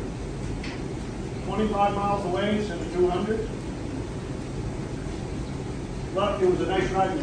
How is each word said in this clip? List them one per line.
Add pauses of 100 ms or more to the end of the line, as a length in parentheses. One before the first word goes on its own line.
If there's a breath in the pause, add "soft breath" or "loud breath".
(1400)
Twenty-five
miles
away,
it's
in
the (120)
two
hundred. (2750)
But
it
was
a
nice
ride
to